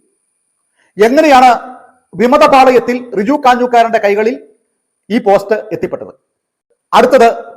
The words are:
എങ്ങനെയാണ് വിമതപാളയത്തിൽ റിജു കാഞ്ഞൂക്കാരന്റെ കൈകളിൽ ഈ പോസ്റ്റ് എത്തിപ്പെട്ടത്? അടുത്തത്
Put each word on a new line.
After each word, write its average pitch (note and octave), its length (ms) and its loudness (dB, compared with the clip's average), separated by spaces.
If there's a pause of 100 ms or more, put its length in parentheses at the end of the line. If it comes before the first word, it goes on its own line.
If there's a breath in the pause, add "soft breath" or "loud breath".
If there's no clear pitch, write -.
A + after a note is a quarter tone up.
(1080)
എങ്ങനെയാണ് C4 440 4 (680)
വിമതപാളയത്തിൽ B3+ 800 2 (200)
റിജു B3 260 -2
കാഞ്ഞൂക്കാരന്റെ A#3+ 600 0
കൈകളിൽ G#3+ 300 -2 (800)
ഈ A#3 120 0
പോസ്റ്റ് G3+ 320 0 (160)
എത്തിപ്പെട്ടത്? B2+ 380 -10 (840)
അടുത്തത് A#3 320 4 (280)